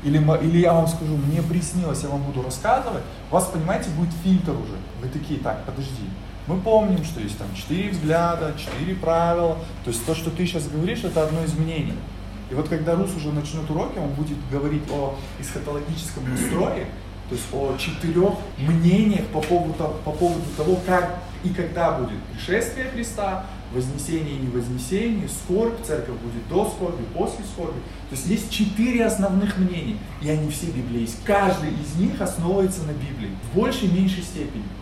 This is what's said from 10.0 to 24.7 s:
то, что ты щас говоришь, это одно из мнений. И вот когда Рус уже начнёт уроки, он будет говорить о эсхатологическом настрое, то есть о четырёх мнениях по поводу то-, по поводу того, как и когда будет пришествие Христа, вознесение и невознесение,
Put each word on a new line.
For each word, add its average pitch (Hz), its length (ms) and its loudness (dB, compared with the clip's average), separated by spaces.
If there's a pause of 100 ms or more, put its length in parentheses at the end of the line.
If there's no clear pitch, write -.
то, 160 80 2
что 160 160 -2
ты 180 160 0
щас 151 220 -2
говоришь, 170 340 0
это 160 220 2
одно 160 180 0
из 156 120 0
мнений. 160 400 0 (560)
И 127 40 -4
вот 151 140 0
когда 165 260 2
Рус 185 220 2
уже 147 160 -2
начнёт 147 380 -4
уроки, 220 280 -2
он 151 120 -2
будет 143 280 -2 (140)
говорить 147 380 0
о 139 260 -2 (240)
эсхатологическом 143 880 -4
настрое, - 560 0 (420)
то 127 60 -4
есть 120 180 -6
о 135 240 0
четырёх 165 640 2 (200)
мнениях 175 760 6
по 156 80 0
поводу 165 340 2
то-, 151 300 -2
по 151 80 -2
поводу 165 320 2 (120)
того, 170 300 4
как 185 320 2 (240)
и 185 60 0
когда 202 500 0
будет 120 240 -4 (100)
пришествие 254 580 -2
Христа, 196 560 -4 (280)
вознесение 139 640 -2
и - 20 -4
невознесение, 127 880 0